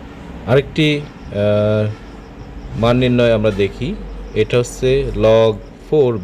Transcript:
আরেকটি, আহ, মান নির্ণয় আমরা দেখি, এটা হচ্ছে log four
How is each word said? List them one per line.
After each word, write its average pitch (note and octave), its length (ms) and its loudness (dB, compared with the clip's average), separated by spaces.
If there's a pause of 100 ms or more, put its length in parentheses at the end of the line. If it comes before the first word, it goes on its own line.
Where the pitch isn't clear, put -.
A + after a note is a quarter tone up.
(480)
আরেকটি, D3 540 2
আহ, G#2 920 0 (880)
মান A#2+ 180 4
নির্ণয় B2 360 4
আমরা G#2+ 180 2
দেখি, G2+ 440 -2 (380)
এটা G#2+ 240 0
হচ্ছে B2+ 580 0
log A2 380 4 (380)
four B2+ 320 4